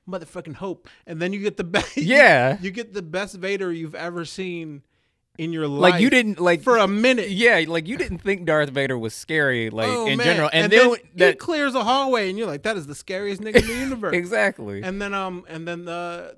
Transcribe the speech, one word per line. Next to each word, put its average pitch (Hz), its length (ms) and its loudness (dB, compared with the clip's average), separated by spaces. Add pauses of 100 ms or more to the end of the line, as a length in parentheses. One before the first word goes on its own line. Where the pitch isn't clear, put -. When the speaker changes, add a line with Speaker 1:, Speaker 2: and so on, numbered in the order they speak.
Speaker 1:
motherfucking 170 460 -12
hope." 180 340 -12 (180)
And 160 160 -10
then 185 100 -2
you 208 80 -4
get 202 180 -2
the 202 60 -4
best, 175 320 -4
<laughs> - 0 -
Speaker 2:
Yeah. 160 640 6
Speaker 1:
you 190 100 -6
get 220 220 -10
the 202 80 -8
best 185 340 -8
Vader 190 340 -6
you've 160 240 -10
ever 170 300 -10
seen 165 580 -10 (560)
in 165 120 -6
your 160 160 -4
life 147 280 4
Speaker 2:
Like, 175 80 2
you 254 80 4
didn't, 233 280 2
like, 170 220 4
Speaker 1:
for 240 160 4
a 208 100 6
minute. 214 440 2
Speaker 2:
Yeah, 196 360 4
like, 165 220 -4
you 254 80 -6
didn't 202 220 -4
think 196 260 -2
Darth 156 240 2
Vader 131 300 -2
was 110 160 -6
scary, 131 560 0
like, 110 180 -2
Speaker 1:
Oh, 240 180 -2
Speaker 2:
in 135 120 0
Speaker 1:
man. 240 80 0
Speaker 2:
general. - 260 2
And 165 120 4
Speaker 1:
And 196 80 0
Speaker 2:
then 220 60 10
Speaker 1:
then 247 120 8
Speaker 2:
w-, 233 200 -2
Speaker 1:
he 175 100 -8
Speaker 2:
that - 180 6
Speaker 1:
clears 294 360 -2
a 254 80 0
hallway, 247 460 0
and 190 80 -6
you're 226 100 -6
like, 143 180 -8
"That 214 120 -4
is 156 100 -8
the 147 80 -12
scariest 196 460 -8
nigga 214 220 4
in 220 40 -6
the 226 80 -6
Speaker 2:
<laughs> 247 60 -4
Speaker 1:
universe." 233 340 -4
Speaker 2:
Exactly. 175 680 -4
Speaker 1:
And 190 180 -8
then, 202 140 -6
um, 185 340 -8
and 160 180 -12
then 170 200 -8
the, 175 520 -10